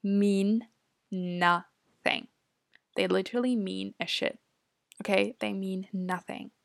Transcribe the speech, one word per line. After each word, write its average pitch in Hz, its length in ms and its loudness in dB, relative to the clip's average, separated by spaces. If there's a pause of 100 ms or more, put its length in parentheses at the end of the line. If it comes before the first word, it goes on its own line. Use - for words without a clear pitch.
mean 202 640 4 (460)
nothing. 175 1160 0 (680)
They 190 100 2
literally 240 480 0
mean 196 460 -4
a 190 60 -4
shit. - 320 -4 (640)
Okay? 202 360 0
They 208 140 -4
mean 190 400 -6
nothing. 185 580 -6 (140)